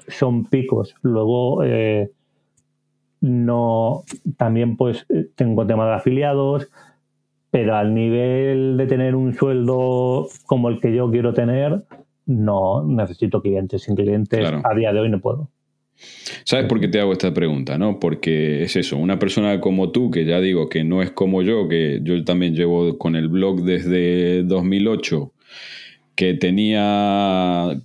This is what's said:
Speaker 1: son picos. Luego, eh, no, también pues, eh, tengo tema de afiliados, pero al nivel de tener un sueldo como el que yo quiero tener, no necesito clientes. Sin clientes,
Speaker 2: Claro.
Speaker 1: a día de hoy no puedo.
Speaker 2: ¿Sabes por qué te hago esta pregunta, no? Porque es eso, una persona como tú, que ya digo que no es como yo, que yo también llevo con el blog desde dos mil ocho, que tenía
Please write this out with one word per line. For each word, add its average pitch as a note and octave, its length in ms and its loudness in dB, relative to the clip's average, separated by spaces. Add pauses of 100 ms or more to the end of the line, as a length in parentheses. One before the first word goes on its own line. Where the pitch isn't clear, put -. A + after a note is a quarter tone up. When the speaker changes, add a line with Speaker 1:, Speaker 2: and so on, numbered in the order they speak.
Speaker 1:
son A#2+ 380 0
picos. B2 560 0
Luego, B2 600 0
eh, A2 480 0 (1080)
no, A#2+ 840 0 (340)
también A#2 400 0
pues, A#2+ 320 0
eh, D#3+ 260 0
tengo A2+ 300 2
tema A2 220 2
de A2 80 2
afiliados, C#3 760 0 (800)
pero A2 260 2
al G#2+ 200 2
nivel B2+ 840 0
de C3 80 2
tener C3 300 2
un C3 180 0
sueldo B2+ 960 0 (180)
como A#2+ 240 0
el A2+ 100 -4
que A#2 140 -2
yo B2 160 0
quiero A#2 240 0
tener, C3+ 500 -2 (420)
no G#2 600 0
necesito G#2+ 560 -2
clientes. F#2+ 420 -4
Sin G2+ 120 -2
clientes, G#2 440 0
Speaker 2:
Claro. D#2 240 -2
Speaker 1:
a A2+ 120 0
día A2+ 180 0
de G#2+ 60 0
hoy A2+ 100 0
no G2+ 100 0
puedo. D3 300 -6 (960)
Speaker 2:
¿Sabes - 240 0
por A2+ 120 2
qué G2 100 0
te G#2 100 2
hago G2 140 2
esta F#2 200 0
pregunta, D2 460 -2
no? G#2 200 0
Porque D#2 640 0
es - 120 -4
eso, F2+ 220 -2
una F2+ 200 0
persona G2+ 440 0
como F#2 300 0
tú, A#2+ 200 0
que D#2+ 140 0
ya E2+ 140 2
digo F#2 300 2
que D#2+ 140 -2
no F2+ 180 0
es F2+ 80 -2
como F#2+ 320 0
yo, G2+ 260 0
que D#2+ 360 0
yo E2+ 200 0
también F2 300 0
llevo E2+ 460 0
con E2 160 -2
el D#2+ 140 0
blog F#2 340 0
desde F2+ 800 2
dos F2+ 200 0
mil G2 260 2
ocho, - 420 -4 (840)
que F#2 200 0
tenía G2 1500 0